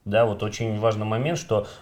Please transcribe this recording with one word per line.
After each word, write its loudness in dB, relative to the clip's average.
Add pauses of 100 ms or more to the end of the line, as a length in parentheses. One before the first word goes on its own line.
да, 4
вот -2
очень -2
важный 0
момент, 0
что, 0 (140)